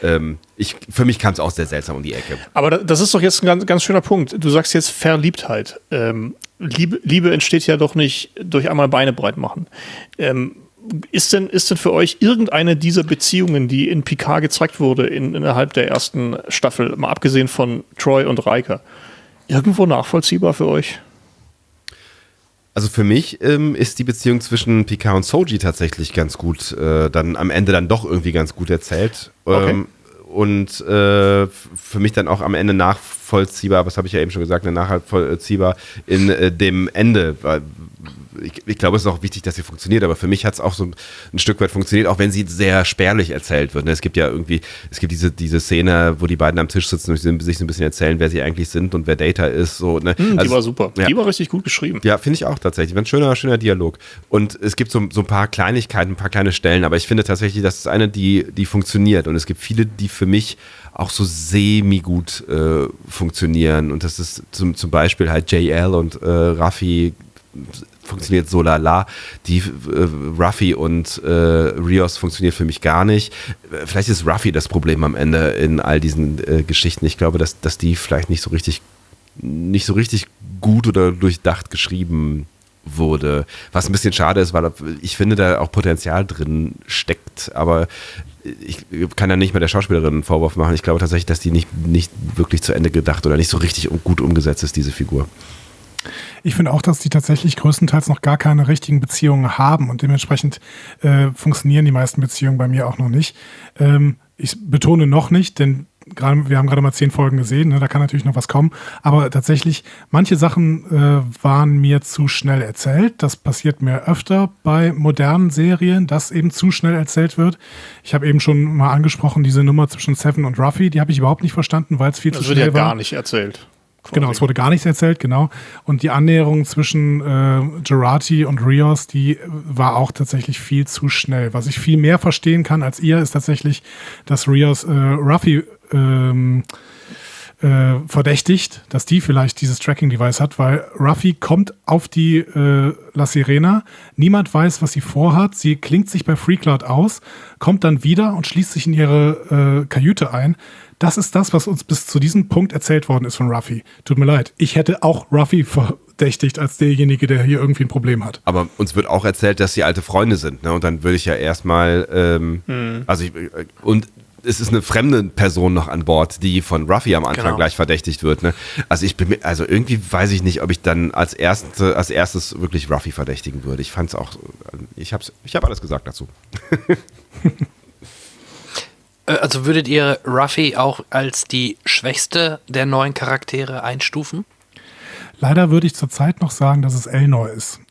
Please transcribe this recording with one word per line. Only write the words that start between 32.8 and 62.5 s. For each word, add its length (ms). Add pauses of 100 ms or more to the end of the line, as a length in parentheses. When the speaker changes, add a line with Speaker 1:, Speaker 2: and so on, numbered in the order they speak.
Speaker 1:
nachvollziehbar, 500
aber 80
das 80
habe 100
ich 60
ja 80
eben 100
schon 120
gesagt, 220
ne, 80
nachvollziehbar 1040 (300)
in, 240
äh, 220
dem 400
Ende, 500
weil 200 (800)
ich, 100 (140)
ich 120
glaube, 180
es 60
ist 40
auch 160
wichtig, 200
dass 140
sie 60
funktioniert, 420
aber 100
für 140
mich 160
hat's 160
auch 140
so 100
ein, 100 (380)
ein 60
Stück 220
weit 100
funktioniert, 360
auch 120
wenn 120
sie 160
sehr 380
spärlich 460
erzählt 440
wird, 120
ne? 60
Es 100
gibt 140
ja 120
irgendwie, 320 (300)
es 100
gibt 100
diese, 200
diese 280
Szene, 600
wo 80
die 100
beiden 240
am 80
Tisch 200
sitzen 240
und 40
sie 240
sich 180
so 60
ein 20
bisschen 180
erzählen, 360
wer 80
sie 140
eigentlich 260
sind 260
und 120
wer 100
Data 300
ist, 320
so, 200
ne? 180
Speaker 2:
Hm, 160
die 60
Speaker 1:
Also, 160
Speaker 2:
war 80
super. 360
Speaker 1:
ja. 80
Speaker 2:
Die 100
war 100
richtig 220
gut 160
geschrieben. 400
Speaker 1:
Ja, 140
finde 160
ich 100
auch 140
tatsächlich. 360
War 80
ein 40
schöner, 300
schöner 220
Dialog. 400 (300)
Und 340
es 140
gibt 140
so, 200
so 120
ein 40
paar 220
Kleinigkeiten, 640
ein 40
paar 140
kleine 220
Stellen, 320
aber 120
ich 100
finde 180
tatsächlich, 380
das 160
ist 100
eine, 200
die, 440
die 140
funktioniert. 640
Und 60
es 120
gibt 140
viele, 260
die 220
für 180
mich 320 (340)
auch 180
so 140
semi-gut, 1200
äh, 380 (220)